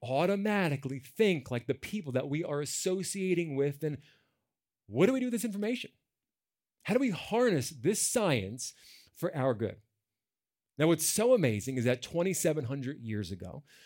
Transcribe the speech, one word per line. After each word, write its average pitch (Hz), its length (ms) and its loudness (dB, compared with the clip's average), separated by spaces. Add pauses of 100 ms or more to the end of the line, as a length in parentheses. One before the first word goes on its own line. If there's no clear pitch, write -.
automatically 160 1000 0
think 185 500 0
like 120 180 -4
the 135 60 0
people 165 400 -8
that 135 160 -2
we 151 140 -2
are 147 180 -4
associating 185 920 -2
with, 139 240 0
then 151 180 -4 (920)
what 127 200 4
do 262 60 4
we 269 60 0
do 247 60 0
with 247 80 -2
this 240 120 -4
information? 214 440 -4 (960)
How 185 100 -2
do 240 60 4
we 269 100 2
harness 196 600 2
this 160 300 0
science 127 720 0 (420)
for - 200 -4
our 131 180 2
good? 101 240 -4 (1000)
Now, 151 100 4
what's 165 200 4
so 240 260 4
amazing 127 440 2
is 117 80 0
that 123 160 2
twenty-seven 165 640 0
hundred 135 340 -6
years 104 320 -6
ago, 92 320 -12 (220)